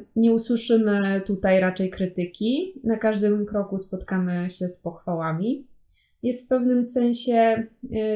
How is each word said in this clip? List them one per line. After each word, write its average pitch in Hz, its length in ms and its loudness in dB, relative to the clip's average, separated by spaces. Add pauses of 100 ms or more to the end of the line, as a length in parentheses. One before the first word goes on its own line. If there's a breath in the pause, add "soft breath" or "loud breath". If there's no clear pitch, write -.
(160)
nie 226 160 6
usłyszymy 214 920 2
tutaj 190 340 2
raczej 185 300 0
krytyki, 220 920 -4
na 226 120 0
każdym 208 500 0
kroku 202 320 -4
spotkamy 180 720 -4
się 180 180 -4
z 175 80 -8
pochwałami. 165 920 -4 (560 soft breath)
Jest 240 220 -2
w - 40 -12
pewnym 247 360 2
sensie, 240 480 0
e, 226 340 4 (500)